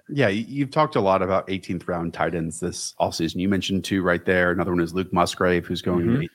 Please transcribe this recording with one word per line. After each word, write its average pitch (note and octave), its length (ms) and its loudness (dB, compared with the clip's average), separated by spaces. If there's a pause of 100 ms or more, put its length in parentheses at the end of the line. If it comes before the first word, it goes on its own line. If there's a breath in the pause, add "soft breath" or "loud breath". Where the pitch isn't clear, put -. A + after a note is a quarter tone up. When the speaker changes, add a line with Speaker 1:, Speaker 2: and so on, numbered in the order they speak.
Speaker 1:
in. D3 80 -10
Speaker 2:
Yeah, C3+ 120 4
y-, G#2+ 200 0
you've C3+ 220 -4
talked D3+ 260 2
a B2 60 4
lot F#2+ 180 4
about F#2 300 0
eighteenth F#2 360 -6
round E2+ 280 -4
tight E2 200 -2
ends E2 260 -4
this - 380 -6
offseason. E2+ 380 -2
You F#2 120 0
mentioned F#2+ 360 0
two G2 180 0
right F2 220 2
there. F2+ 260 2
Another F2 200 0
one F2 100 2
is E2+ 140 -2
Luke F#2 180 -4
Musgrave, F2 540 2
who's F2 160 -4
going F2 240 0
Speaker 1:
Mm-hmm. F2 80 2
Speaker 2:
to - 60 2
be, - 140 -6